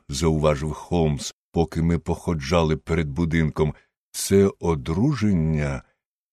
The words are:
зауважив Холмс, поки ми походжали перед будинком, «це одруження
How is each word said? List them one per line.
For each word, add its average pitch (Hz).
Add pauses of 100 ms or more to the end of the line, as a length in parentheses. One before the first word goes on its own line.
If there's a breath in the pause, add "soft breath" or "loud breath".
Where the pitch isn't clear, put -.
зауважив 76
Холмс, 76 (180)
поки 82
ми 85
походжали 80
перед 82
будинком, 78 (360 soft breath)
«це 98 (100)
одруження 80 (500)